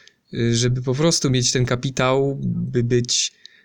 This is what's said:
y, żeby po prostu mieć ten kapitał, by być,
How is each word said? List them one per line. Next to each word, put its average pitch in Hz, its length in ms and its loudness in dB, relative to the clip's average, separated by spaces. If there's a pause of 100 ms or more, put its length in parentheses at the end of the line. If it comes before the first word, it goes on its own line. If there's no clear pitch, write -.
(340)
y, 117 220 0
żeby 123 260 0
po 131 140 -2
prostu 156 340 2
mieć 127 220 2
ten 123 140 2
kapitał, 135 800 0
by 120 400 -2
być, 123 500 0 (320)